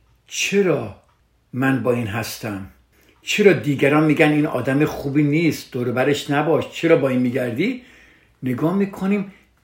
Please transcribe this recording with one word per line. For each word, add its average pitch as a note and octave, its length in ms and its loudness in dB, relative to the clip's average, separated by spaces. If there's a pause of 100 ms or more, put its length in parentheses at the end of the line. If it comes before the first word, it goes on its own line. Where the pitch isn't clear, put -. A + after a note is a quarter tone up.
(280)
چرا D3 680 -2 (580)
من C3 300 0
با B2 100 0
این A#2+ 140 -2
هستم؟ G#2 600 -8 (540)
چرا G3 320 6
دیگران C#3+ 500 2
می‌گن D3+ 280 4
این D3+ 140 2
آدم C3+ 400 0
خوبی C#3+ 380 -2
نیست، D3 480 0
دور B2 200 -4
برش C#3 380 0
نباش، C#3+ 420 0
چرا E3 240 2
با C#3 140 2
این B2+ 100 0
میگردی؟ B2+ 640 -2 (600)
نگاه C3 320 -2
می‌کنیم G3 560 -4 (320)